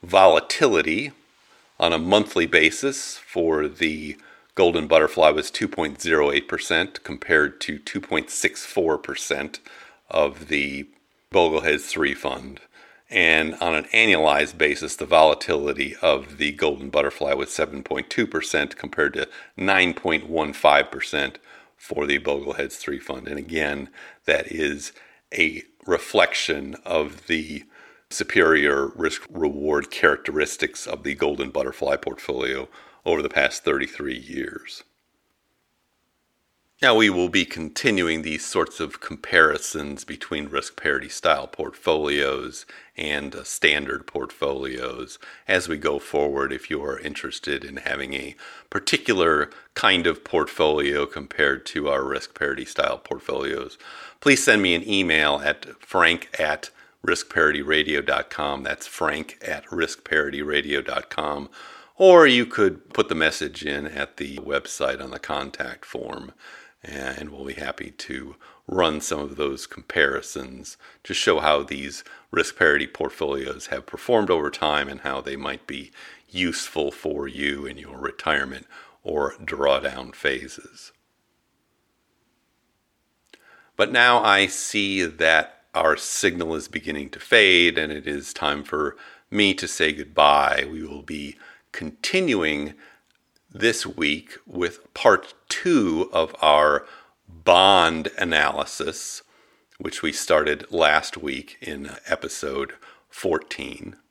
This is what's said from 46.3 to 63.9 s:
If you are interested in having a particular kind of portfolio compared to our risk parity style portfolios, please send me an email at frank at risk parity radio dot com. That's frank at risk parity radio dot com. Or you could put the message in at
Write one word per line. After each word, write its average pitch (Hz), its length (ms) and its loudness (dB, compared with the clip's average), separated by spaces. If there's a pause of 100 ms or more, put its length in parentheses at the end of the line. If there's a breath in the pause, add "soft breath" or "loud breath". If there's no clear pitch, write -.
If - 180 -12
you 73 140 -4
are 67 140 -6
interested - 680 -8
in 69 140 -14
having 69 360 -6
a 67 220 -10 (340 loud breath)
particular 85 800 0 (240 loud breath)
kind 90 320 2
of 85 160 0
portfolio 73 840 0
compared 71 600 -2
to 73 220 -4
our 67 160 0
risk 67 340 -8
parity 67 260 -4
style 67 340 -2
portfolios, 69 800 -8 (440 loud breath)
please - 240 4
send 107 180 6
me 87 140 4
an 82 120 -4
email 78 540 2
at 76 240 -2 (160)
frank 85 460 2 (100)
at 76 320 -2 (320 soft breath)
risk - 300 -2
parity 76 300 2
radio 76 380 0
dot 69 300 -2
com. 71 320 -6
That's 69 240 -8
frank 78 580 -6
at - 280 -8
risk 85 360 -6
parity 73 340 -2
radio 73 380 -2
dot 69 300 -6
com. 73 380 -6 (480 loud breath)
Or 180 280 12
you 123 220 6
could - 480 0
put - 140 0
the 80 80 -2
message 78 480 -2
in 73 240 -6
at 71 280 -8